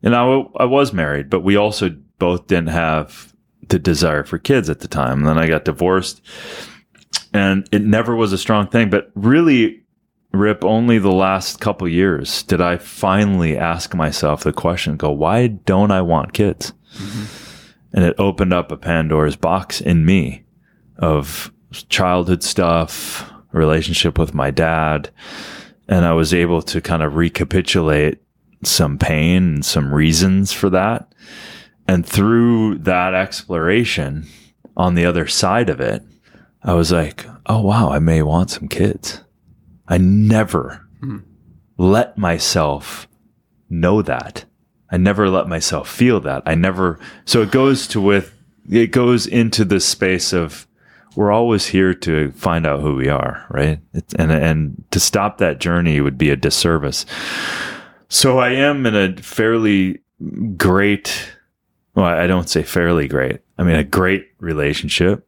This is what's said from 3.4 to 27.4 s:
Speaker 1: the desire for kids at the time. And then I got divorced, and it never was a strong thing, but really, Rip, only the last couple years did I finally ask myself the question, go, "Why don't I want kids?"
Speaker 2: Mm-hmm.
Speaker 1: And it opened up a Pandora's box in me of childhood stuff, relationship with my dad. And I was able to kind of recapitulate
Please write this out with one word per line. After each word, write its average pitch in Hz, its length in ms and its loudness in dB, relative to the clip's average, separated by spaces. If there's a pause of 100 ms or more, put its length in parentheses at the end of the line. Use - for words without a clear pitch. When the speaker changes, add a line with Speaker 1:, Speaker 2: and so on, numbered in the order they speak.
Speaker 1:
the 95 100 2
desire 76 440 0
for - 140 -8
kids 110 320 0
at 76 120 -4
the - 60 -14
time. 65 320 -2
And 73 80 2
then 78 120 2
I 82 80 2
got 78 180 0
divorced, 90 560 -2 (1120)
and 98 380 0
it 104 100 2
never 110 340 2
was 113 180 0
a 95 40 -2
strong 104 300 0
thing, 113 220 2
but 101 260 -2
really, 127 640 4 (520)
Rip, 104 320 0
only 113 340 2
the 98 140 2
last 95 500 0
couple 98 260 -2
years 85 560 0
did 87 160 0
I 87 180 2
finally 95 760 0
ask 85 380 -4
myself 76 500 -2
the 78 80 0
question, 82 460 -4
go, 76 140 -2
"Why 82 360 0
don't 101 440 0
I 95 100 2
want 85 320 0
kids?" - 400 -2 (240)
Speaker 2:
Mm-hmm. 101 260 -10 (720)
Speaker 1:
And 92 80 4
it 85 140 4
opened 98 340 0
up 87 200 -2
a 76 60 -10
Pandora's 78 580 0
box 90 440 -2
in 82 260 2
me 80 380 0 (540)
of 76 540 -4 (380)
childhood 90 520 0
stuff, - 880 -2 (200)
relationship 80 680 0
with 80 160 0
my 69 160 -2
dad. 78 640 -2 (760)
And 90 180 2
I 85 80 2
was 82 200 2
able 85 300 2
to - 180 -6
kind 82 220 -2
of 76 120 -4
recapitulate 82 1000 0 (460)